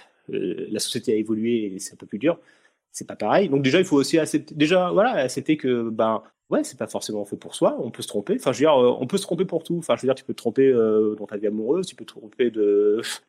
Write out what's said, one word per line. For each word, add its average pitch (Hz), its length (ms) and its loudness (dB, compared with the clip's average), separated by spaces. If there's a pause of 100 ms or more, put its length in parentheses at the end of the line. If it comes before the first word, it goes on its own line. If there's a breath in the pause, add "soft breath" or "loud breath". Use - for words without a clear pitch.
(340 loud breath)
euh, 92 360 -4
la 107 100 -4
société - 340 -2
a - 20 4
évolué 110 580 -2
et 95 60 -10
c'est - 140 -14
un - 40 -20
peu 95 100 -20
plus 104 120 -8
dur, 156 200 0 (520 soft breath)
c'est - 160 -14
pas 104 80 -12
pareil. 147 320 2
Donc 139 140 2
déjà, 135 180 4
il 185 60 2
faut 147 120 2
aussi 139 220 2
accepter, 151 360 -2
déjà, 175 360 2
voilà, 208 200 4
accepter 156 440 0
que, 120 340 0
ben, 110 340 0 (260 soft breath)
ouais, 302 140 2
c'est - 160 -12
pas 107 80 -4
forcément 104 380 -6
fait - 120 -8
pour - 160 -18
soi, 240 260 0
on 123 120 -8
peut - 100 -14
se - 60 -10
tromper. 107 320 -4
Enfin, 135 120 -2
je 113 60 -4
veux 131 60 0
dire, 156 100 6
euh, 123 260 4
on 131 60 -4
peut 196 120 -2
se 190 40 -6
tromper 185 240 -4
pour 160 180 -4
tout. 170 140 -4
Enfin, 127 180 -2
je - 60 -2
veux 127 60 -2
dire, 131 80 2
tu - 80 -12
peux 113 100 -8
te - 80 -14
tromper, 135 260 2
euh, 110 480 4
dans 104 120 -10
ta 107 100 -8
vie 104 80 -4
amoureuse, 113 400 -2
tu - 100 -14
peux 113 100 -18
te - 80 -18
tromper 113 360 -2
de, 104 520 2 (280 loud breath)